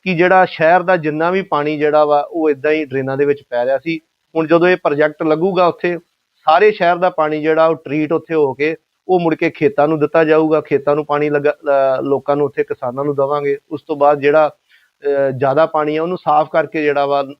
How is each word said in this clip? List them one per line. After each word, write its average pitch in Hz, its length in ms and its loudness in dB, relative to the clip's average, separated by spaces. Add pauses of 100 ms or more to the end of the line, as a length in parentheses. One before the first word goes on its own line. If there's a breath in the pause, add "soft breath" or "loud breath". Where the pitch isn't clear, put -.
ਕਿ 185 120 -4
ਜਿਹੜਾ 180 300 4
ਸ਼ਹਿਰ 170 380 2
ਦਾ 185 140 0
ਜਿੰਨਾ 156 340 -2
ਵੀ 190 120 -2
ਪਾਣੀ 151 360 -4
ਜਿਹੜਾ 151 260 2
ਵਾ 147 260 0
ਉਹ 156 200 -2
ਏਦਾਂ 143 220 -2
ਹੀ 156 120 -2
ਡਰੇਨਾਂ 135 320 -6
ਦੇ 143 80 0
ਵਿੱਚ 143 260 -2
ਪੈ 120 140 -2
ਰਿਹਾ 135 140 -2
ਸੀ। 165 200 -6 (380)
ਹੁਣ 160 100 0
ਜਦੋਂ 170 220 4
ਇਹ 180 80 2
ਪ੍ਰੋਜੈਕਟ 151 460 0
ਲੱਗੂਗਾ 175 440 0
ਉੱਥੇ, 170 320 -4 (460)
ਸਾਰੇ 185 280 4
ਸ਼ਹਿਰ 175 240 0
ਦਾ 180 140 0
ਪਾਣੀ 156 320 -4
ਜਿਹੜਾ 160 240 2
ਉਹ 165 80 2
ਟਰੀਟ 151 380 -4
ਉੱਥੇ 160 220 -4
ਹੋ 143 200 0
ਕੇ 151 220 -4 (320)
ਉਹ 185 120 2
ਮੁੜ 165 140 0
ਕੇ 160 160 -2
ਖੇਤਾਂ 147 380 0
ਨੂੰ 160 100 0
ਦਿੱਤਾ 151 260 2
ਜਾਊਗਾ, 156 360 2
ਖੇਤਾਂ 143 360 -2
ਨੂੰ 151 80 -4
ਪਾਣੀ 147 260 -2
ਲੱਗਾ, 147 200 0
ਅਹ, 135 520 0
ਲੋਕਾਂ 139 340 -2
ਨੂੰ 147 100 0
ਉੱਥੇ 147 180 -4
ਕਿਸਾਨਾਂ 135 400 -8
ਨੂੰ 147 100 -4
ਦੇਵਾਂਗੇ। 143 440 -2 (120)
ਉਸ 156 120 -10
ਤੋਂ 156 140 -8
ਬਾਅਦ 143 240 2
ਜਿਹੜਾ, 147 360 2 (300 soft breath)
ਅਹ, 139 440 -2
ਜ਼ਿਆਦਾ 139 360 0
ਪਾਣੀ 151 300 -2
ਆ 156 60 -2
ਉਹਨੂੰ 175 160 -6
ਸਾਫ਼ 151 320 0
ਕਰਕੇ 156 320 -2
ਜਿਹੜਾ 143 240 0
ਵਾ 143 180 -2 (160)